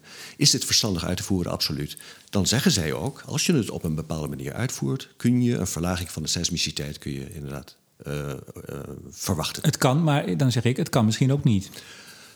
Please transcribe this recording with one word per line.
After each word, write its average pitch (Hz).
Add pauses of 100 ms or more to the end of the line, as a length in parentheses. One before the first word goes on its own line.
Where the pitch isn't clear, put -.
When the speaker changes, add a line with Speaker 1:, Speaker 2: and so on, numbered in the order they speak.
(380)
Speaker 1:
Is 147
dit -
verstandig 92
uit 90
te -
voeren? 90
Absoluut. 73 (320)
Dan 92
zeggen 131
zij 80
ook: 67
"Als -
je 185
het 123
op -
een 78
bepaalde 78
manier 69
uitvoert, 131
kun 123
je 120
een 98
verlaging 87
van 80
de 76
seismiciteit, 76
kun -
je 67
inderdaad, 71 (220)
eh, 71
eh, 65 (720)
verwachten." -
Speaker 2:
Het 151
kan, 143
maar 165
dan 135
zeg 117
ik: 123
"Het 170
kan 120
misschien 127
ook 143
niet." 104 (680)